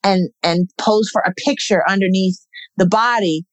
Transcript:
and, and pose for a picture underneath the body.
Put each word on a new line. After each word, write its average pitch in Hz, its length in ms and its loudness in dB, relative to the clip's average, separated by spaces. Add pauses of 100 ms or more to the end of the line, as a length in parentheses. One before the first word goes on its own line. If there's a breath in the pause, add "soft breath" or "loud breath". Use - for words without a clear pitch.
and, 190 280 2 (120)
and 175 360 0
pose 214 340 0
for 196 100 0
a 185 120 -2 (120)
picture 214 400 0
underneath 190 520 0 (400 loud breath)
the 185 80 4
body. 208 680 0